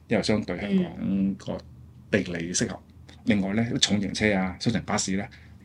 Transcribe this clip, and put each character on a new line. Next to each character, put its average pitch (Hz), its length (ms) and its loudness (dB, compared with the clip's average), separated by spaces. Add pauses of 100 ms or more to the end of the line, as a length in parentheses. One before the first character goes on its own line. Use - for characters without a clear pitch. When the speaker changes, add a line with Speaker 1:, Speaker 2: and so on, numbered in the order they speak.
Speaker 1:
因 117 100 2
為 95 60 2
相 107 180 2
對 90 180 -4
香 104 160 -4
港 95 600 0
個 95 220 -6 (540)
地 - 80 4 (120)
理 170 220 -4
適 123 140 0
合。 92 80 -6
Speaker 2:
嗯。 - 120 -20 (380)
Speaker 1:
另 104 160 4
外 95 120 0
呢， 113 100 2 (120)
啲 139 40 -2
重 98 220 2
型 95 100 -4
車 107 220 4
啊、 92 260 0
雙 117 140 2
層 92 100 0
巴 101 140 0
士 95 180 0
呢， 101 80 -2 (420)